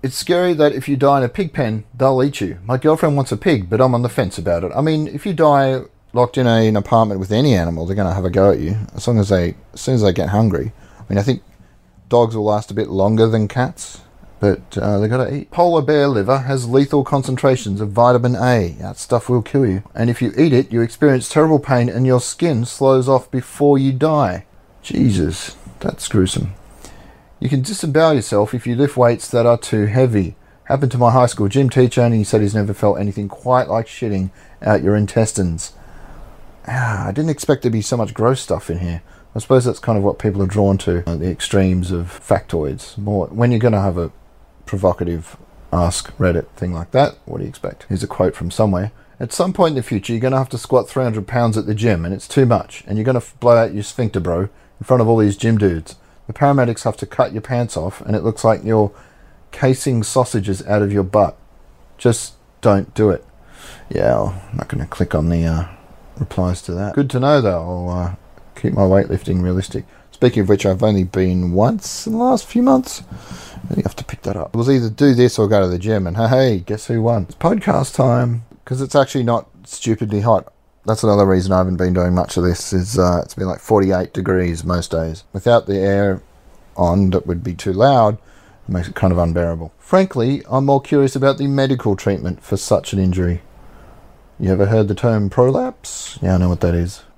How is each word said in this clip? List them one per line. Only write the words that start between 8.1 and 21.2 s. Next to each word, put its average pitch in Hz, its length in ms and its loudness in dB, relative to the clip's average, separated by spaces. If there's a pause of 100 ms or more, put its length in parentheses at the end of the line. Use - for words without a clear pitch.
have 95 100 -4
a 92 60 -2
go 95 220 4
at 69 80 2
you 87 180 -2 (180)
as - 120 -6
long 120 100 2
as 98 120 2
they, 90 260 2 (180)
as - 80 -18
soon 131 140 -2
as 110 80 2
they 98 100 4
get 85 160 -2
hungry. 104 420 0 (280)
I - 100 -20
mean, 101 80 0
I 101 60 0
think 123 180 -2 (680)
dogs 117 280 2
will 110 80 -2
last 104 260 0
a 101 60 -10
bit 107 140 -2
longer 107 360 2
than 110 220 0
cats, - 540 -6 (380)
but, - 380 -2
uh, 101 220 0
they 107 80 0
gotta 123 260 -2
eat. 143 160 -10
Polar 170 320 2
bear 143 260 2
liver 123 300 0
has 131 320 -4
lethal 139 340 2
concentrations 131 760 0
of 107 80 -4
vitamin 120 460 4
A. 110 440 0
That 95 200 -12
stuff - 280 -2
will 123 140 2
kill 139 240 0
you. 98 160 -2 (140)
And 113 120 0
if 120 140 -2
you 120 160 -2
eat 151 160 4
it, 123 180 2
you 117 100 0
experience 127 480 0